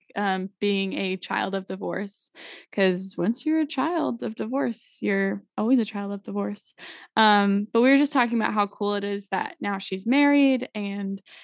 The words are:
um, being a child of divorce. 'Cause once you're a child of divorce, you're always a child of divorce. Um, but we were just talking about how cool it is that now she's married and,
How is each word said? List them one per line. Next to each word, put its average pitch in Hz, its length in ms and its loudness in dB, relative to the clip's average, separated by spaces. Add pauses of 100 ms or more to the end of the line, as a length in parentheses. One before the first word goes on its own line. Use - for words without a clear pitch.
(160)
um, 190 340 -2 (120)
being 196 320 0
a 190 240 -4
child 196 360 -4
of 190 140 -6
divorce. 190 640 -8 (400)
'Cause 190 460 0
once 190 280 0
you're 311 140 2
a 302 80 0
child 262 560 -2
of 220 120 -4
divorce, 240 680 -4
you're 196 420 -2 (140)
always 226 200 2
a 226 60 4
child 202 300 -6
of 202 100 -10
divorce. 202 500 -6 (440)
Um, 208 560 4
but 233 80 4
we 254 80 8
were 277 80 8
just 285 160 2
talking 240 260 2
about 214 140 0
how 208 140 0
cool 202 280 -2
it 202 80 -4
is 202 240 -6
that - 320 -6
now 202 180 -4
she's 196 300 -6
married 277 680 4
and, 196 480 -6 (220)